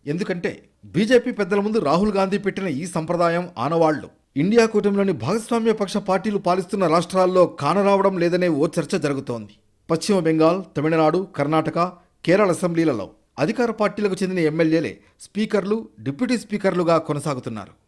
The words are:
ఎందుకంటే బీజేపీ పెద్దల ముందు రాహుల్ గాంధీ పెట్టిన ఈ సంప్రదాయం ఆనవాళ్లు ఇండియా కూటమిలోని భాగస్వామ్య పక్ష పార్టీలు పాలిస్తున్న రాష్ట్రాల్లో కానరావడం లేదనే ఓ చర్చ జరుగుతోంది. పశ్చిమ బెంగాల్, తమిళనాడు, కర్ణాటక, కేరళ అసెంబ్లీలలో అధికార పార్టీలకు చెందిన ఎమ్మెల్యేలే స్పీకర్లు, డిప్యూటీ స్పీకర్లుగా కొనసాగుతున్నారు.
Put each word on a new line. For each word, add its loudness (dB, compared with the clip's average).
ఎందుకంటే -6
బీజేపీ 2
పెద్దల 0
ముందు 0
రాహుల్ 2
గాంధీ 0
పెట్టిన -4
ఈ -4
సంప్రదాయం -2
ఆనవాళ్లు 0
ఇండియా 4
కూటమిలోని 0
భాగస్వామ్య -2
పక్ష -4
పార్టీలు -2
పాలిస్తున్న 0
రాష్ట్రాల్లో 4
కానరావడం 2
లేదనే 2
ఓ 2
చర్చ -2
జరుగుతోంది. -6
పశ్చిమ 0
బెంగాల్, 0
తమిళనాడు, 0
కర్ణాటక, 0
కేరళ 4
అసెంబ్లీలలో 0
అధికార 0
పార్టీలకు -2
చెందిన -2
ఎమ్మెల్యేలే 0
స్పీకర్లు, -4
డిప్యూటీ -2
స్పీకర్లుగా 0
కొనసాగుతున్నారు. -6